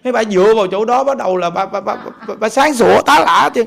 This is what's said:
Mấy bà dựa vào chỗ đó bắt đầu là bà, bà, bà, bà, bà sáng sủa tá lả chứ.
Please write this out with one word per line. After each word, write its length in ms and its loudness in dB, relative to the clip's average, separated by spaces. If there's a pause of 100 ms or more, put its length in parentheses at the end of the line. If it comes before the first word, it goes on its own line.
Mấy 80 -4
bà 120 0
dựa 300 2
vào 120 0
chỗ 180 -4
đó 200 0
bắt 120 -2
đầu 200 -4
là 140 -2
bà, 160 -4
bà, 140 -8
bà, 160 -6 (320)
bà, 120 -8
bà 80 -2
sáng 260 0
sủa 280 4
tá 160 4
lả 360 2
chứ. 120 0